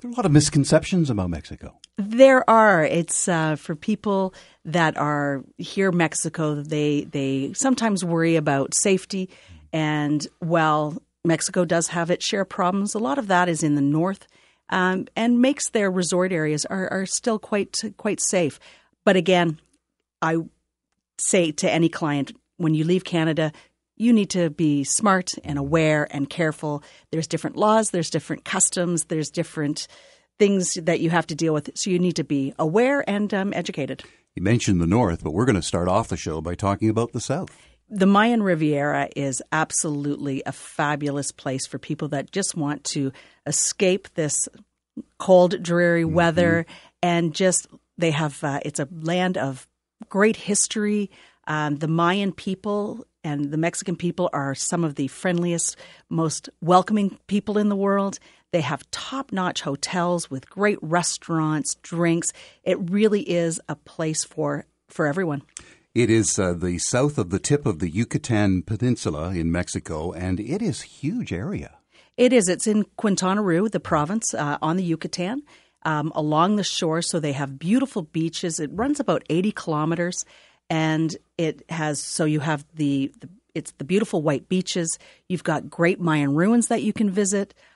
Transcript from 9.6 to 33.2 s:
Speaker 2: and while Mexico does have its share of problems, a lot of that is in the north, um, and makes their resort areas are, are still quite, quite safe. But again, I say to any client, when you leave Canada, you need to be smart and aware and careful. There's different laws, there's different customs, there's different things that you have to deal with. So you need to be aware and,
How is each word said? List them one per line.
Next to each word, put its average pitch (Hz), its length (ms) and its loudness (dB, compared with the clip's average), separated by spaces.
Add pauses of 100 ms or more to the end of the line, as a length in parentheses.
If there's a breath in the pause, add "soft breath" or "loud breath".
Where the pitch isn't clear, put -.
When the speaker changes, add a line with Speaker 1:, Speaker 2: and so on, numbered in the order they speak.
Speaker 2:
and 151 520 0 (140)
while 156 580 2 (260)
Mexico 175 400 0
does 170 240 0
have 170 220 -2
its - 160 -2
share 196 160 -2
of 185 80 -6
problems, 196 440 0
a 220 40 -4
lot 254 180 -2
of 233 120 -4
that 180 200 4
is 165 140 0
in 147 140 4
the 147 40 2
north, 156 460 0 (420 soft breath)
um, 185 380 0 (100)
and 240 240 4
makes 269 300 2
their 202 200 2
resort 185 420 0
areas 151 340 0
are, 190 260 -4
are 190 140 -4
still 220 320 -2
quite, - 420 -4 (160)
quite - 240 -4
safe. 175 400 0 (460 soft breath)
But 196 100 6
again, 175 420 4 (600)
I 165 160 0 (840)
say 170 340 2
to - 200 0
any 165 160 4
client, 147 440 -2 (260)
when 160 160 2
you 156 100 0
leave 180 200 0
Canada, 160 460 0 (460 loud breath)
you 233 160 4
need 208 180 4
to 175 200 0
be 147 340 2
smart 190 480 0 (100)
and 143 160 -4
aware 151 520 2
and 139 180 -4
careful. 151 560 -4 (260 loud breath)
There's 160 160 -2
different - 300 -4
laws, 214 340 4
there's 170 200 -2
different - 340 -4
customs, 175 600 0
there's 156 260 -4
different 151 580 -4 (500 soft breath)
things 196 360 4
that 165 260 0
you 160 100 2
have 170 180 2
to 160 60 -6
deal 156 200 0
with. 147 200 -4
So - 160 -4
you 180 80 2
need 180 180 2
to 165 80 -2
be 139 340 -2
aware 240 500 2
and, 202 260 -2